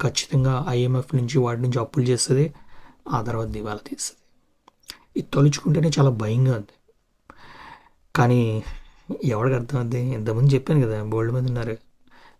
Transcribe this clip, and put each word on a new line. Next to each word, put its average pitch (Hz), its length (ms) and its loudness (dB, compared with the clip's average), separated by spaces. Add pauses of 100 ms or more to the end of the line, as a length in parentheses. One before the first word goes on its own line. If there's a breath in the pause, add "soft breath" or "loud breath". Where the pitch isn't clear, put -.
ఖచ్చితంగా 131 680 0
ఐఎంఎఫ్ 123 460 0
నుంచి 120 240 0
వాటి 120 220 0
నుంచి 123 180 0
అప్పులు 120 260 -2
చేస్తుంది, 127 400 2 (640 soft breath)
ఆ 120 120 -2
తర్వాత 113 260 -4
దివాలా 107 400 -8
తీస్తుంది. - 320 -12 (1000 loud breath)
ఇది - 140 -6
తలుచుకుంటేనే 147 560 2
చాలా 143 200 4
భయంగా 120 460 2
ఉంది. 101 200 -10 (1400 loud breath)
కానీ 117 480 2 (600 loud breath)
ఎవరికి 123 320 2
అర్థమవుద్ది? 123 460 -2 (120)
ఇంతకుముందు 117 400 2
చెప్పాను 139 320 2
కదా, 107 180 -2
బోల్డ్ 110 300 -2
మంది 127 140 -2
ఉన్నారు. 117 300 -4 (640 soft breath)